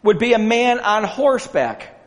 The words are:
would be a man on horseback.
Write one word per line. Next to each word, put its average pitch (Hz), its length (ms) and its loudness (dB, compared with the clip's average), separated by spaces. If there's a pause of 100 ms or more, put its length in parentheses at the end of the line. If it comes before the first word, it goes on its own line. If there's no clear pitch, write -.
would 208 160 2
be 240 140 2
a 226 60 2
man 233 420 0
on 214 220 0
horseback. 202 840 -2 (180)